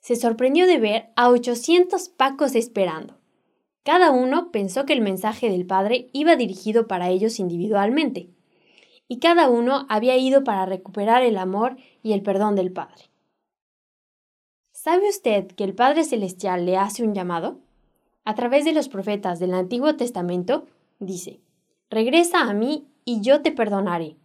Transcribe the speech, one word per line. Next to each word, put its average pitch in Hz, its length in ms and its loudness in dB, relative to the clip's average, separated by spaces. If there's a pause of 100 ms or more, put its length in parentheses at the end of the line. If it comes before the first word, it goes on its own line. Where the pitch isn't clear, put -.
Se - 140 -4
sorprendió 254 540 2
de 339 100 4
ver 220 380 -2
a 247 140 6
ochocientos 320 800 2
Pacos 269 440 -2
esperando. 190 640 -2 (680)
Cada 330 260 6
uno 262 380 0
pensó 214 360 -4
que 294 80 0
el 247 80 0
mensaje 214 480 -2
del 180 160 -2
padre 214 480 -2
iba 311 220 4
dirigido 220 520 -2
para 180 220 -2
ellos 214 280 -2
individualmente, 202 920 -2 (800)
y 247 100 -10
cada 330 320 4
uno 247 400 0
había 233 260 2
ido 262 260 4
para 202 220 -2
recuperar 202 580 0
el 233 140 2
amor 202 400 -2 (260)
y 220 120 -2
el 196 80 -2
perdón 202 340 0
del 185 160 -2
padre. - 380 -14 (1600)
¿Sabe 359 380 0
usted 208 380 -2
que - 160 -8
el 196 100 -6
Padre 285 300 2
Celestial 185 600 -4
le 185 140 0
hace 208 240 -2
un 214 100 0
llamado? 180 460 -6 (680)
A 214 100 -4
través 247 300 2
de 320 80 2
los 294 160 0
profetas 196 500 -6
del 180 140 -2
Antiguo 240 440 0
Testamento, 180 680 -4 (340)
dice: 185 440 -12 (480)
"Regresa 320 500 2
a 226 140 0
mí 240 340 -4 (160)
y 233 160 -4
yo 277 220 4
te 311 100 0
perdonaré". 196 720 -4